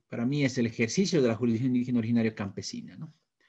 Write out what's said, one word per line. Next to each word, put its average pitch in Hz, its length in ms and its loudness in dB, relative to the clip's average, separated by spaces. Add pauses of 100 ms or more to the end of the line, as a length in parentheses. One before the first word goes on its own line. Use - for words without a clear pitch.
para 120 160 -4
mí 143 180 2
es 135 140 0
el 120 80 2
ejercicio 139 560 2
de 127 60 4
la 113 80 2
jurisdicción 120 400 0
indígena 123 240 0
originaria 113 340 2
campesina, - 640 -10
¿no? 156 160 -14 (360)